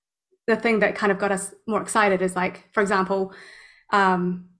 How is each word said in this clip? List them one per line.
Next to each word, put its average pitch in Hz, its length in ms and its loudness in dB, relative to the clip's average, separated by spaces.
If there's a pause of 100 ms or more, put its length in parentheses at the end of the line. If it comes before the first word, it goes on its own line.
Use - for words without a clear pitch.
(460)
the 226 100 2
thing 226 240 0
that 208 140 2
kind 208 180 2
of 190 60 -4
got 202 140 -2
us 190 220 -6 (120)
more 214 140 -2
excited 196 400 2
is, 185 160 -2
like, 185 360 -4
for 214 100 0
example, 190 500 0 (600)
um, 180 560 0 (120)